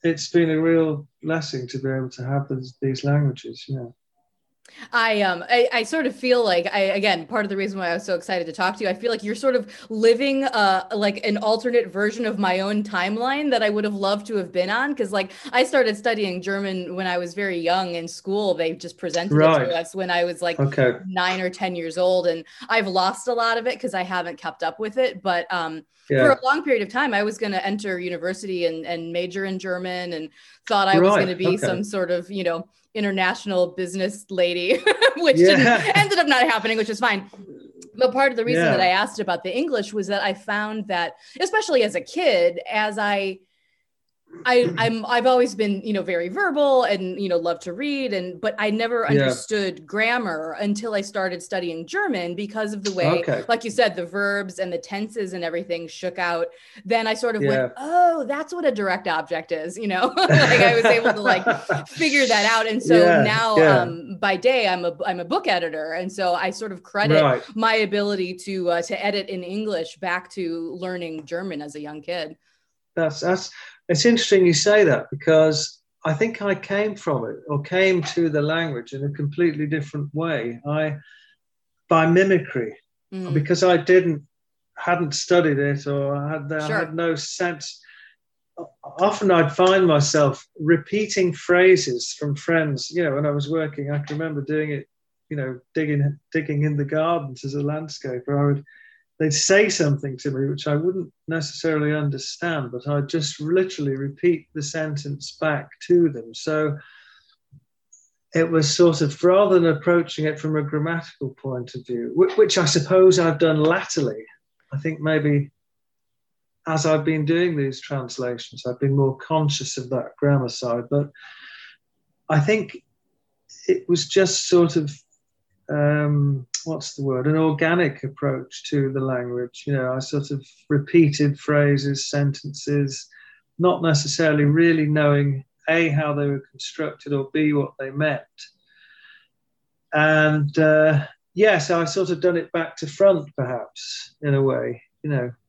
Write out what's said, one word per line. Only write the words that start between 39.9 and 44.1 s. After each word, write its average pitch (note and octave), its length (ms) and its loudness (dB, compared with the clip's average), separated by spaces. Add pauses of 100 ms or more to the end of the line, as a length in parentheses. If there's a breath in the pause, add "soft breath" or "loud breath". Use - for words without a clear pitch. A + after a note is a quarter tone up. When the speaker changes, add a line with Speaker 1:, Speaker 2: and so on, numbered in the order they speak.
Speaker 2:
was G3+ 140 -4
that G3 160 -2
I G3 100 -2
found G#3+ 540 -6
that, F3 280 -4 (240 loud breath)
especially F#4+ 440 0
as A#3+ 100 -2
a F3 80 -4
kid, F3+ 580 0 (120)
as G#3+ 260 -2
I, G3 420 -4 (1040)